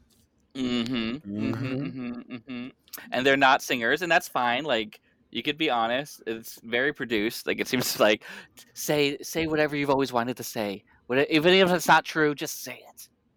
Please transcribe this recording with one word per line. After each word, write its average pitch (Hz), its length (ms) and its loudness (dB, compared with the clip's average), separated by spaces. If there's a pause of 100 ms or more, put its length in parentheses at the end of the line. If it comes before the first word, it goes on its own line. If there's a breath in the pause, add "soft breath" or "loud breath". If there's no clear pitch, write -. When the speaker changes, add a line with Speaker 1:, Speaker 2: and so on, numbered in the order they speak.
(560)
Speaker 1:
Mm-hmm. 123 380 -2
Mm-hmm, 113 600 -4
Speaker 2:
Mm-hmm. 131 300 -4
Speaker 1:
mm-hmm, 120 520 -10
mm-hmm. 123 320 -12 (440 loud breath)
And 127 140 0
they're 139 120 6
not 135 240 6
singers, 131 400 0
and 170 100 -2
that's 170 160 2
fine, 123 360 0
like, 113 360 -4 (320)
you 117 120 -8
could 147 140 -4
be 156 120 -2
honest, 120 580 -2
it's 113 360 -8
very 120 300 0
produced, 117 540 -2
like, 104 140 -2
it 101 60 -4
seems - 320 -2
<laughs> - 0 -
like, 107 240 6 (500 loud breath)
"Say, 147 480 0
say 160 260 -4
whatever 151 280 0
you've 143 140 -2
always 135 220 2
wanted 120 260 0
to 120 60 -10
say. 104 400 -6 (240)
What, 131 240 2
even 160 220 6
if 190 180 6
it's 175 160 0
not 160 180 6
true, 151 300 0
just - 280 -10
say - 260 -14
it." - 180 -20 (300)